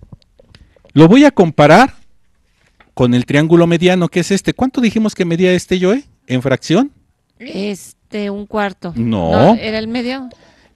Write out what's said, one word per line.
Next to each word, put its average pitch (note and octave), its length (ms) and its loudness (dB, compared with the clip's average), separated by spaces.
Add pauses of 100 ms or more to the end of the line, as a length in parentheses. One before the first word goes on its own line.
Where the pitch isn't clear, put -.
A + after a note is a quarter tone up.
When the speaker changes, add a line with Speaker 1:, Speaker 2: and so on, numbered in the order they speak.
(920)
Speaker 1:
Lo D#3+ 140 8
voy C4+ 180 6
a C4+ 60 4
comparar E3+ 600 4 (1000)
con B2 180 0
el B2 120 -2
triángulo E3 420 2
mediano, F3 420 0
que F3 120 -4
es F3+ 100 -6
este. F#3 220 -2
¿Cuánto C4 280 -4
dijimos A3 320 -2
que F3+ 120 -6
medía F3+ 280 0
este, F3+ 260 -4
Joe, G3+ 240 -2 (220)
en B2 160 -4
fracción? D#3 500 -2 (460)
Speaker 2:
Este, G#3 920 -12
un G3+ 160 -12
cuarto. G3 480 -8
Speaker 1:
No. A2 360 -2
Speaker 2:
No, C#3 240 4
¿era A3 220 -6
el A3 100 -8
medio? B3+ 400 -8 (480)